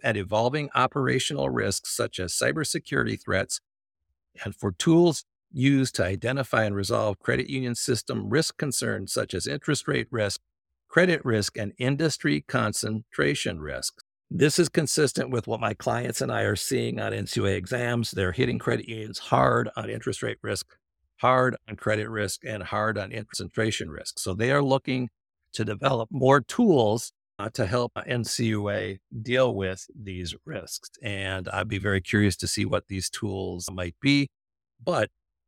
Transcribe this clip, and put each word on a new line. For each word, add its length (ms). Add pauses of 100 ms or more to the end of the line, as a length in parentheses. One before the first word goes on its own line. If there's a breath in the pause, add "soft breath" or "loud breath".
and 140
evolving 560
operational 720
risks, 480
such 240
as 140
cybersecurity 840
threats, 400 (840)
and 100
for 180
tools 520 (260)
used 440
to 100
identify 600
and 120
resolve 420
credit 300
union 260
system 540
risk 300
concerns, 540
such 200
as 140
interest 420
rate 220
risk, 300 (460)
credit 380
risk, 320
and 220
industry 680
concentration 1120
risk. 460 (260)
This 280
is 100
consistent 640
with 160
what 140
my 140
clients 460
and 100
I 120
are 140
seeing 440
on 120
N 140
C 140
U 60
A 40
exams. 600
They're 220
hitting 260
credit 300
unions 300
hard 580
on 140
interest 320
rate 200
risk, 340 (400)
hard 400 (120)
on 80
credit 320
risk, 360
and 180
hard 360
on 120
concentration 800
risk. 280
So 160
they 160
are 120
looking 480 (420)
to 120
develop 460
more 300
tools, 720 (260)
uh, 120
to 160
help 260 (140)
N 180
C 220
U 240
A 280 (240)
deal 320
with 400
these 400 (100)
risks. 460 (100)
And 480
I'd 200
be 100
very 220
curious 380
to 100
see 160
what 240
these 200
tools 640
might 300
be, 300 (520)
but 280 (380)